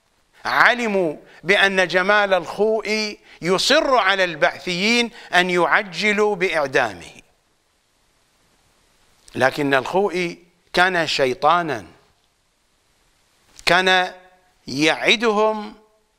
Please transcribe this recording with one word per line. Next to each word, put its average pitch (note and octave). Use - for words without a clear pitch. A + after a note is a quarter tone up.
علموا F#3+
بأن F#3+
جمال F#3+
الخوئي G#3+
يصر B3+
على G3
البعثيين F3+
أن F3+
يعجلوا G3
بإعدامه. C#3
لكن C3+
الخوئي E3+
كان F3
شيطانا، C#3
كان F#3
يعدهم G#3